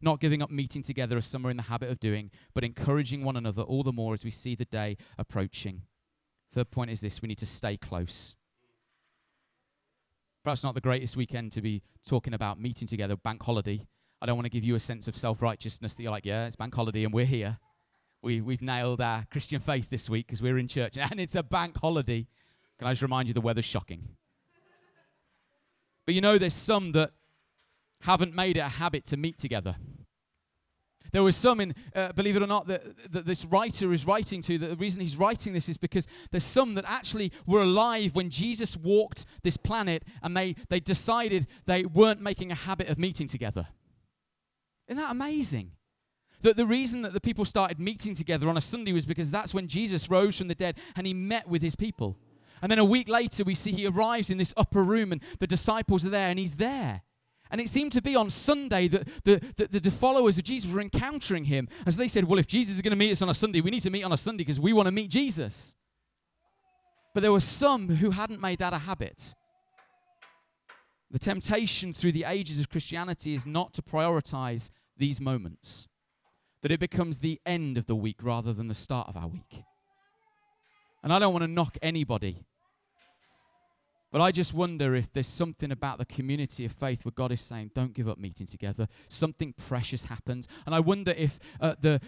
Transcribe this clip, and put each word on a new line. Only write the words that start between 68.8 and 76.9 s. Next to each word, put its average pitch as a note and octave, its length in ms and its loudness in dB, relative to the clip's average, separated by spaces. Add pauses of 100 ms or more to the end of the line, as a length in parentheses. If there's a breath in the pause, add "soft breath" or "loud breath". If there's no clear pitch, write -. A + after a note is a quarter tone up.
The - 80 -2
temptation G3 760 0
through F3 180 2
the D#3 120 0
ages D#3 360 -2
of D3 80 -2
Christianity E3 640 -6
is C3 140 -4
not E3 280 -2
to - 80 -8
prioritize D3 880 0 (280)
these C#3 220 0
moments, B2+ 680 -6 (720)
that E3+ 120 0
it E3 80 0
becomes E3+ 380 -2